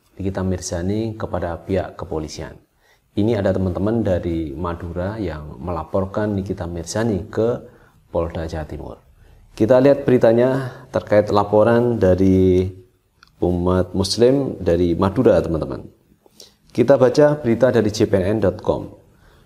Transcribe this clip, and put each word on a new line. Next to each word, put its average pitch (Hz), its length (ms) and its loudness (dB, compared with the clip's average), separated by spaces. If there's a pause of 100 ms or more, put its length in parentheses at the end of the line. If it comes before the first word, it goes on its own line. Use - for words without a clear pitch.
(160)
Nikita 95 240 -6
Mirzani 95 800 -4
kepada 87 400 -6
pihak 90 400 -6
kepolisian. 78 560 -10 (560)
Ini 104 320 0
ada 98 80 2
teman-teman 95 560 -2
dari 82 480 -2
Madura 87 640 -8
yang 76 400 -10
melaporkan 95 720 -4
Nikita 95 320 -4
Mirzani 87 640 -4
ke 113 320 -2 (480)
Polda 82 400 -4
Jawa 80 160 -8
Timur. - 400 -14 (480)
Kita 127 320 4
lihat 139 240 4
beritanya 123 640 4 (240)
terkait 104 320 2
laporan 110 720 2
dari 92 720 4 (720)
umat 90 480 0
muslim 123 720 2
dari 85 320 2
Madura, 98 480 2
teman-teman. 82 400 -6 (880)
Kita 127 240 4
baca 147 400 4
berita 123 320 0
dari 107 240 2
J 104 160 0
P 95 80 0
N 95 240 0
N 92 80 2
dot 90 160 -4
com. - 320 -4 (500)